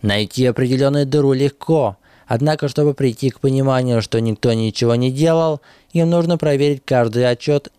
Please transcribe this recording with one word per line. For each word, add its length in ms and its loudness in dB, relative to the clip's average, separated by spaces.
Найти 440 -2
определённую 600 0
дыру 260 2
легко. 640 -2
Однако, 420 -2
чтобы 260 0
прийти 360 -2
к 100 -8
пониманию, 640 0
что 180 -4
никто 320 0
ничего 420 0
не 160 0
делал, 500 0
им 180 2
нужно 280 0
проверить 460 0
каждый 440 2
отчёт 500 -2